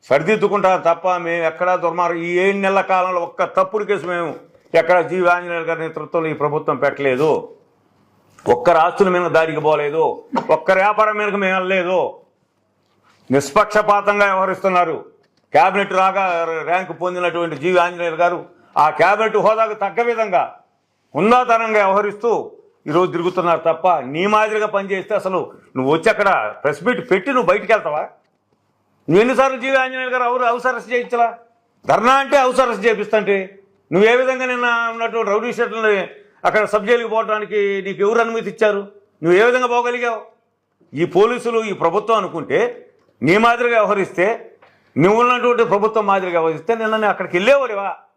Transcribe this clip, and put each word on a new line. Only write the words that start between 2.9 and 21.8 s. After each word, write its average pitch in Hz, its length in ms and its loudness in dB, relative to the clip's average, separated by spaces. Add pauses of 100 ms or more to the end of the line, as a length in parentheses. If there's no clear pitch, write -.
కాలంలో 185 360 0
ఒక్క 185 160 -4 (140)
తప్పుడు 190 320 -2
కేసు 175 240 -2
మేము 170 180 -4 (480)
ఎక్కడా 170 300 4
జీవి 180 240 0
ఆంజనేయులు 175 360 -4
గారి 160 140 -4
నేతృత్వంలో 160 480 -4
ఈ 147 100 -4
ప్రభుత్వం 147 420 -2
పెట్టలేదు. 139 460 0 (1200)
ఒక్క 120 160 2 (100)
రాష్ట్రం 180 360 2
మీద 175 200 0
దాడికి 160 320 2
పోలేదు, 151 360 0 (520)
ఒక్క 170 240 -2
వ్యాపారం 208 400 2
మీదకి 202 240 -2
మేము 190 140 0
వెళ్ళలేదు. 185 420 0 (1300)
నిష్పక్షపాతంగా 202 960 2
వ్యవహరిస్తున్నారు. 185 680 0 (580)
క్యాబినెట్ 190 480 2
రాగా 190 240 0 (440)
ర్యాంకు 180 320 -2
పొందినటువంటి 175 640 -2
జీవి 180 200 2
ఆంజనేయులు 170 400 -4
గారు 175 160 0 (440)
ఆ - 20 6 (140)
క్యాబినెట్ 214 460 2
హోదాకు 220 380 2
తగ్గ 190 260 -4
విధంగా 208 340 0 (720)
హుందాతనంగా 226 680 2